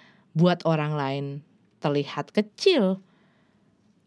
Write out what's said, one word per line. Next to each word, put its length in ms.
buat 320
orang 240
lain 340
terlihat 480
kecil, 720